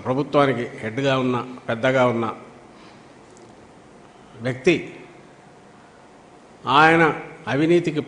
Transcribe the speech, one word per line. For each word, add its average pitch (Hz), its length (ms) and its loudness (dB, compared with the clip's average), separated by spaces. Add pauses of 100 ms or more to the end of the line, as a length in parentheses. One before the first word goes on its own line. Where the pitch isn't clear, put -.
ప్రభుత్వానికి 135 600 0 (180)
హెడ్గా 135 400 -2
ఉన్న, 127 140 0 (320)
పెద్దగా 127 340 0 (100)
ఉన్న 113 140 -2 (2250)
వ్యక్తి, 127 300 0 (2000)
ఆయన 160 240 6 (500)
అవినీతికి 160 560 0